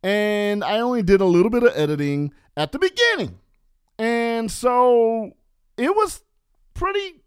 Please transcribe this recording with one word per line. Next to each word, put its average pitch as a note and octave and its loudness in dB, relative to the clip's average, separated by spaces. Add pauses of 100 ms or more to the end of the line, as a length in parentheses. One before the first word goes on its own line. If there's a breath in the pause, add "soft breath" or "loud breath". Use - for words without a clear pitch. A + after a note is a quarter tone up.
And G#3 -2
I G#3 -2
only A#3+ -2
did F#3+ 4
a G3 2
little F3+ 4
bit A#3 0
of A#3+ 4
editing D3 -2 (240 soft breath)
at D3+ -4
the C#4+ -8
beginning. F#4 -2 (600)
And A#3 -2
so A#3+ 2 (460)
it C#4+ 0
was G#4 -2 (500)
pretty F#4+ -6